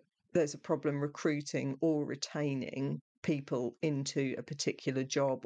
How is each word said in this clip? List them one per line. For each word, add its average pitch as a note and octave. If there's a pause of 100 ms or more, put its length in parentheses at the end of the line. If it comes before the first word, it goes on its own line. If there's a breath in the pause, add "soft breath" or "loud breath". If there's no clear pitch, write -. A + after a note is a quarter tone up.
(320)
there's D3+
a C#3+
problem C#3+
recruiting C#3+
or D#3
retaining C#3 (220)
people C#3
into C#3
a -
particular -
job C3